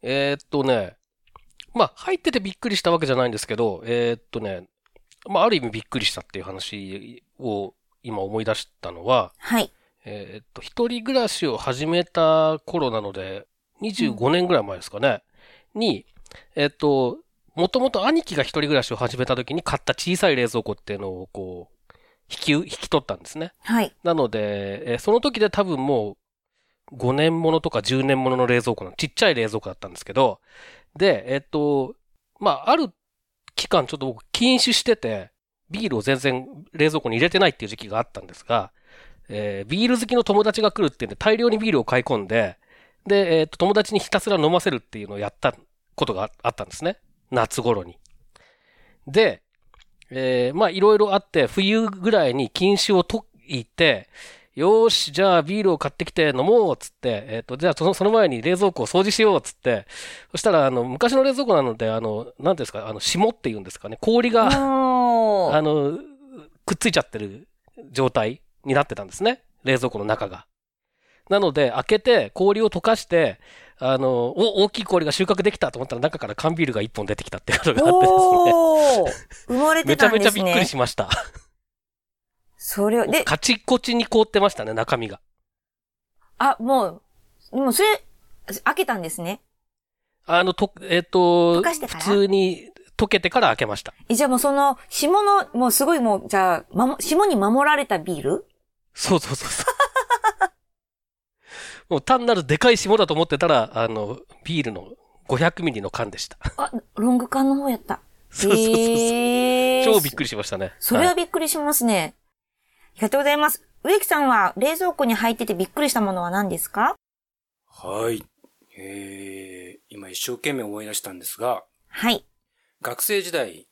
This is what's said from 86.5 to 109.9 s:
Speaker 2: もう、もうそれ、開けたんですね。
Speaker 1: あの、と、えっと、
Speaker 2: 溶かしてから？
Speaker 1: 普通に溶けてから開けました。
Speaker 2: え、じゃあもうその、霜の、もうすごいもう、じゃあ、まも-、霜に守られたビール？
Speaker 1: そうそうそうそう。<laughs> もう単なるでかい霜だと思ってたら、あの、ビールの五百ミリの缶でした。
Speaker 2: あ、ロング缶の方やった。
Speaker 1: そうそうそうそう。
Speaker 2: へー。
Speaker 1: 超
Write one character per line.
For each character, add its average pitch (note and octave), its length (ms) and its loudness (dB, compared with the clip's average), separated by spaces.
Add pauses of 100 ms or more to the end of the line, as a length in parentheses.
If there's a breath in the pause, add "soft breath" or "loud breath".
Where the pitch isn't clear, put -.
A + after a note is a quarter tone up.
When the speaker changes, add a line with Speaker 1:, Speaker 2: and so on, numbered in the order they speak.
Speaker 2:
も A3+ 420 0 (480)
う、 - 60 -6
も C4+ 140 0
う - 20 0
そ G4 100 2
れ、 G#4+ 220 2 (580)
開 - 140 -2
け - 100 0
た A3 100 -4
ん F#3 60 -8
で E3 80 -8
す - 100 -10
ね。 F3 200 -6 (840)
Speaker 1:
あ F3 180 2
の、 F#3 100 0
と、 - 180 -4 (100)
え F3 160 0
っ F3 40 0
と、 F3 560 4
Speaker 2:
溶 F3+ 60 0
か E4+ 100 2
し D#4+ 60 -8
て A#3+ 80 -10
か - 60 -10
ら？ E3 40 -8
Speaker 1:
普 D#3+ 60 -8
通 G3+ 220 4
に F#3+ 440 0 (260)
溶 G#3 120 2
け G3+ 100 2
て F3 120 0
か B3+ 100 2
ら G3+ 80 4
開 A2+ 80 2
け B2+ 100 -2
ま G#2 80 -4
し - 80 -10
た。 - 100 -16 (160)
Speaker 2:
え、 A#3 60 2
じ A#3 80 0
ゃ C#4+ 40 2
あ - 20 2
も B3+ 80 2
う - 20 0
そ C#4 140 2
の、 C#4 260 2 (100)
霜 F#4 360 0
の、 G4+ 300 2
も B3 120 2
う A#3+ 60 2
す - 120 2
ご E4 120 2
い - 20 0
も A3 200 2
う、 - 100 -10
じ G3+ 80 -2
ゃ F#3 220 4
あ、 - 140 -10
ま A#3 140 2
も-、 C4 140 -2
霜 F4+ 260 2
に F4+ 80 2
守 A#3 340 2
ら D4+ 60 4
れ C#4+ 100 0
た G3+ 140 -2
ビ E3 220 -6
ー - 20 -10
ル？ C#4 240 -2 (480)
Speaker 1:
そ - 220 0
う - 20 4
そ - 140 -4
う - 20 -4
そ - 100 -10
う - 40 -8
そ - 160 -6
う。 - 20 0
<laughs> B4+ 60 0 (2250 loud breath)
も E3+ 60 0
う C#3 40 2
単 B3+ 260 2
な A#3 80 4
る E3+ 120 -2
で D3 120 0
か B3 120 6
い A#3 60 6
霜 G#3 200 2
だ G3+ 120 4
と D#3 60 -2
思 D#3+ 100 2
っ - 20 -6
て C#3 120 -2
た C#3 100 2
ら、 A#2+ 260 2
あ A2+ 140 0
の、 A2 320 -6 (240)
ビ D#3 180 -2
ー - 40 -2
ル A2 60 -6
の F#2+ 200 -14 (340)
五 C3 100 -2
百 E3 280 0
ミ D#3 80 0
リ A2 100 -8
の G2 80 -6
缶 G#2+ 220 -6
で - 60 -16
し - 100 -10
た。 - 100 -20 (180)
Speaker 2:
あ、 C4+ 140 -4 (240)
ロ A3 160 0
ン B3 80 4
グ B3 80 -2
缶 C4+ 220 0
の C#4 80 2
方 C#4 120 -2
や A#3+ 80 -2
っ - 40 -10
た。 - 180 -8 (320)
Speaker 1:
そ - 180 -2
う G#3 40 6
そ G#3+ 40 6
う - 20 6
そ A3 40 4
う A3 40 2
そ A3 60 4
う。 A3+ 40 4
Speaker 2:
へ A#3+ 1080 2
ー。 - 20 2
Speaker 1:
超 A3 160 6